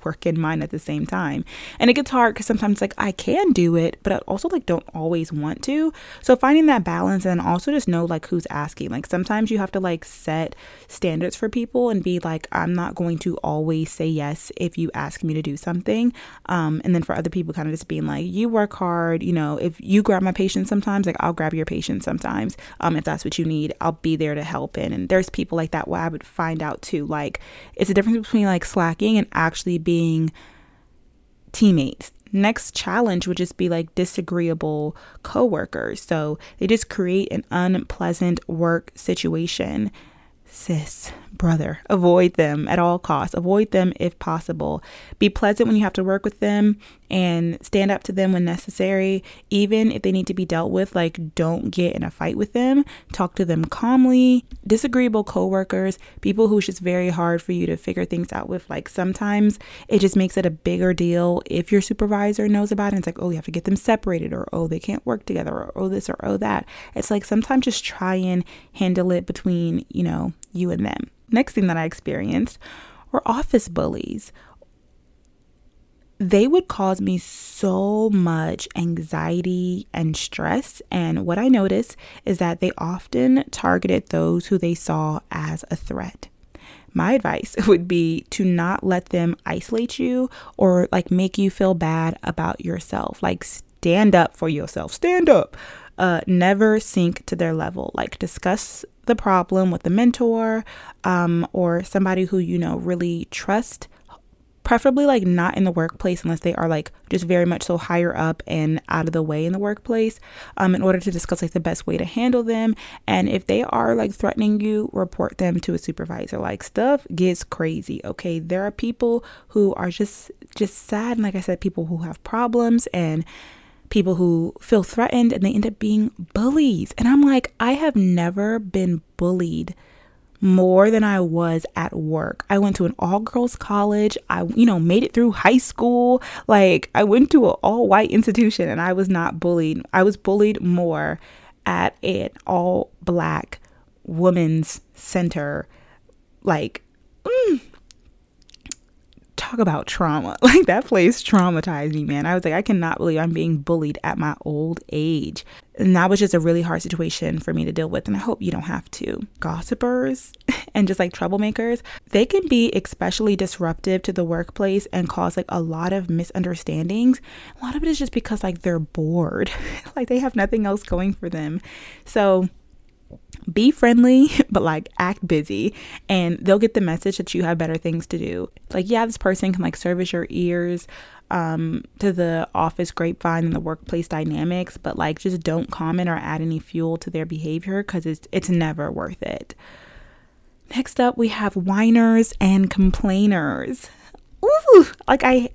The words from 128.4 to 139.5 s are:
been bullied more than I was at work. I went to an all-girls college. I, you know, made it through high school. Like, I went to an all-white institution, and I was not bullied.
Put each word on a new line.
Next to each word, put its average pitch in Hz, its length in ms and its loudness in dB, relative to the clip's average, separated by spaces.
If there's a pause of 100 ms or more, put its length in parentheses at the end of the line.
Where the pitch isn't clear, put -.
been 185 420 -2 (140)
bullied 175 580 -2 (640)
more 185 500 6
than 220 140 4
I 196 160 2
was 165 460 0 (100)
at 170 160 -4
work. 156 560 -4
I 202 100 4
went 196 180 2
to 180 100 2
an - 120 -2
all-girls 220 580 -2
college. 208 600 0 (140)
I, 175 140 0
you 220 200 2
know, 202 140 4
made 175 240 4
it - 100 -2
through 233 200 4
high 233 260 4
school. 240 640 2 (240)
Like, 196 480 6
I 202 100 4
went 240 280 6
to 254 140 8
an - 160 4
all-white 214 480 4
institution, 220 580 4
and 127 120 -2
I 180 120 0
was 190 160 0
not 170 320 0
bullied. 170 520 0